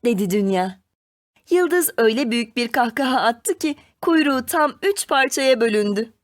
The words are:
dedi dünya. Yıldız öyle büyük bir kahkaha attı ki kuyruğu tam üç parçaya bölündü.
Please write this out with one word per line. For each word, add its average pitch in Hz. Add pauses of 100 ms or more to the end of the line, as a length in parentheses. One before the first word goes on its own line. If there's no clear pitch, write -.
dedi 208
dünya. 190 (720)
Yıldız 349
öyle 226
büyük 233
bir 233
kahkaha 254
attı 240
ki 294 (240)
kuyruğu 294
tam 302
üç 403
parçaya 262
bölündü. 214 (120)